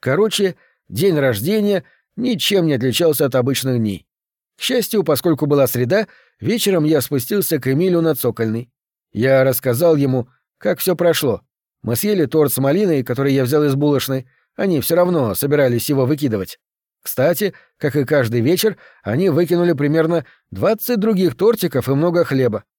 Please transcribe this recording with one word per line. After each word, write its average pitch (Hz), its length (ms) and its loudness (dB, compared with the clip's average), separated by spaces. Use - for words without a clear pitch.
Короче, 185 560 0
день 151 300 0
рождения 170 640 0
ничем 202 500 0
не 151 80 2
отличался 139 520 0
от 127 80 -4
обычных 127 440 0
дней. 104 280 -4
К - 60 -14
счастью, 226 420 0
поскольку 151 420 0
была 143 200 2
среда, 127 400 0
вечером 190 440 0
я 151 160 2
спустился 147 580 -2
к 127 140 -4
Эмилю 170 280 2
на 160 140 0
Цокольный. 113 560 -4
Я 131 320 2
рассказал 135 520 2
ему, 131 320 0
как - 200 -2
всё 180 180 -2
прошло. 147 460 0
Мы 117 140 -2
съели 196 300 0
торт 151 260 2
с - 60 -4
малиной, 147 440 0
который 135 300 -2
я 135 120 2
взял 147 200 2
из 139 100 2
булочной. 135 520 -2
Они 180 240 0
всё 165 160 -2
равно 170 380 2
собирались 135 540 0
его 135 180 2
выкидывать. 123 520 -2
Кстати, 160 500 -2
как 143 200 -4
и 147 80 2
каждый 120 360 0
вечер, 175 380 0
они 143 260 0
выкинули 175 440 2
примерно 156 520 0
двадцать 214 480 -2
других 185 380 0
тортиков 185 520 0
и 135 60 2
много 170 300 2
хлеба. 123 400 -2